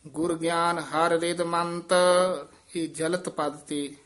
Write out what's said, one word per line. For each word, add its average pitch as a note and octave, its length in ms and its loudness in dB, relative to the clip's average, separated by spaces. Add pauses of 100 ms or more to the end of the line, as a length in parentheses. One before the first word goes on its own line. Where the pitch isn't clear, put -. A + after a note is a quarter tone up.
ਗੁਰ D#3+ 320 -2
ਗਿਆਨ E3+ 400 0
ਹਰ D#3+ 320 0
ਰਿਦ E3+ 320 0
ਮੰਤ। E3+ 520 -2 (800)
ਇਹ E3 120 -4
ਜਲਤ E3 400 -4
ਪਦ D3 280 -4
ਤੇ C#3+ 500 -8